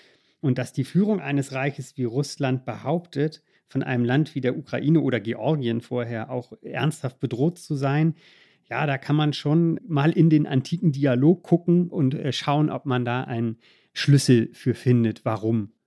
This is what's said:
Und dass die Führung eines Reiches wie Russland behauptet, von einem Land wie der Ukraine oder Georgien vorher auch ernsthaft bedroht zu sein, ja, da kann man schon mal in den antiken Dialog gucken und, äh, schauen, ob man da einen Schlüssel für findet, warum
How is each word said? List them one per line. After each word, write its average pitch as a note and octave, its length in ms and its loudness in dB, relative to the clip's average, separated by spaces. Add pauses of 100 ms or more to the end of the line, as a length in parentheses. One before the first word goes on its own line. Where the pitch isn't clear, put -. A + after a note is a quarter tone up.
(400)
Und B2+ 200 0
dass B2 120 -8
die C3 140 -4
Führung G3+ 340 0
eines C#3+ 320 -4
Reiches C3+ 460 -6
wie B2+ 80 -2
Russland C3 580 -2
behauptet, C#3+ 800 -4 (260)
von C3+ 140 -4
einem B2 240 0
Land C3+ 300 2
wie C3 60 -4
der - 140 0
Ukraine C#3+ 460 0
oder B2+ 180 4
Georgien A#2 640 -2
vorher A#2 480 -6
auch B2 320 -8
ernsthaft - 580 -4
bedroht C3 380 -2
zu - 180 -6
sein, C#3+ 380 2 (560)
ja, B2+ 160 -2
da C#3 120 -2
kann D3 180 -2
man D3+ 160 2
schon D#3+ 560 0
mal D3+ 240 2
in E3 180 4
den D3+ 160 4
antiken D3+ 460 0
Dialog C#3 500 2
gucken F3 460 2
und, C3+ 260 0
äh, C3+ 200 -6
schauen, D3+ 360 0
ob - 160 -6
man B2 200 -2
da B2 180 -4
einen A#2 360 -4 (340)
Schlüssel C#3 580 4
für - 220 -4
findet, A#2 500 0
warum A2 480 -2 (160)